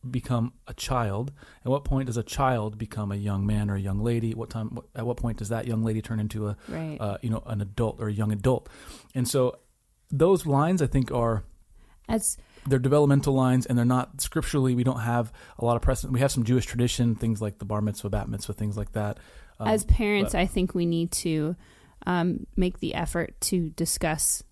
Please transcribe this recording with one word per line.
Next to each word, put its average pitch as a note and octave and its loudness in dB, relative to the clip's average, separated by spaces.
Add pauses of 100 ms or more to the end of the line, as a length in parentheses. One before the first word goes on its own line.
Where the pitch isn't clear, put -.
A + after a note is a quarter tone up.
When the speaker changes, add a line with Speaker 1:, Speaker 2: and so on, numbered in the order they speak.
Speaker 1:
become B2 -2 (160)
a - -14
child? A#2+ -4 (320)
At B2+ -2
what C#3 0
point C3+ 0
does A#2 -4
a A#2 -2
child A2 0
become G#2+ -6
a G2+ -2
young G2+ -2
man G#2 2
or G2+ -2
a G2 -2
young G2 -2
lady? A2+ 0
What A2+ -10
time? A2 -6
What, A#2+ -10 (100)
at A#2 -8
what A#2+ -2
point A#2 -4
does G2+ -6
that A2+ -4
young A2+ 0
lady A2 0
turn A2 -4
into G#2+ -4
a, G2+ -4 (120)
Speaker 2:
Right. D#3+ -6
Speaker 1:
uh, G2+ -4
you A2+ -2
know, A2 -2
an G#2+ -4
adult G#2 -2
or A2 -4
a G#2+ -2
young G#2 0
adult? G#2+ 0 (480)
And B2 0
so B2+ 2 (560)
those E3 4
lines, D#3 4
I C#3+ 2
think, B2+ 2
are A#2 0 (680)
Speaker 2:
As A3+ 0 (320)
Speaker 1:
they're C3+ 4
developmental C#3 6
lines, B2+ 4
and B2 2
they're A#2+ 4
not B2+ 0
scripturally. C3 0
We B2 2
don't B2 0
have A#2 0 (260)
a A#2 -4
lot A#2+ 4
of A#2 -2
precedent. - 2
We A#2+ 2
have C3+ 4
some B2 0
Jewish B2 4
tradition, A#2 2
things A2 -2
like G#2 -4
the - -10
bar G#2 -2
mitzvah, G#2 -2
bat G#2+ -2
mitzvah, G#2 -6
things G#2 -4
like G#2 -6
that. G#2 -4 (400)
Um, A2+ -4
Speaker 2:
As G#3+ 2
parents, G#3 4
Speaker 1:
but F3+ 2
Speaker 2:
I F#3 4
think F#3 0
we F3 0
need E3+ 0
to, D#3+ -2 (500)
um, F3+ 0 (100)
make F#3 0
the - -6
effort - -4
to E3+ 0
discuss - -2